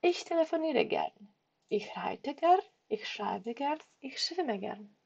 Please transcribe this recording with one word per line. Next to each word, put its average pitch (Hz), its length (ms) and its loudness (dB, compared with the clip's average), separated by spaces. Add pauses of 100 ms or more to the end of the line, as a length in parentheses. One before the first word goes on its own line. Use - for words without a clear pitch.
Ich 349 220 2
telefoniere 320 600 2
gern. - 480 -4 (360)
Ich - 280 -2
reite 185 360 -6
gern. 349 280 6 (280)
Ich 214 180 -4
schreibe 202 460 -4
gern. 285 260 -2 (220)
Ich 269 180 -10
schwimme 302 400 -2
gern. 202 360 -10 (100)